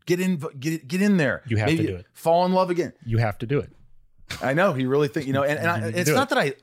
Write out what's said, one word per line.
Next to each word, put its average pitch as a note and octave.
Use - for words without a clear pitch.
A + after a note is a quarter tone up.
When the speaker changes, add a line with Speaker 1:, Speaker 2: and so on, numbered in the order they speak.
Speaker 1:
Get F3
in, F#3
get, D#3
get F3+
in G3+
there. B2+
Speaker 2:
You A2+
have A2+
Speaker 1:
Maybe D#3+
Speaker 2:
to G2
do F2+
it. -
Speaker 1:
fall E3+
in F#3
love F#3
again." E3+
Speaker 2:
You A2+
have A2
to A#2+
do C3+
it. -
Speaker 1:
I B2+
know. F3
He C3
really C#3+
think, C#3+
you C3+
know, C#3
and, D3
and E3
I, F3
Speaker 2:
<laughs> -
You E3+
Speaker 1:
it's F3
Speaker 2:
do D3+
Speaker 1:
not C4+
Speaker 2:
it. -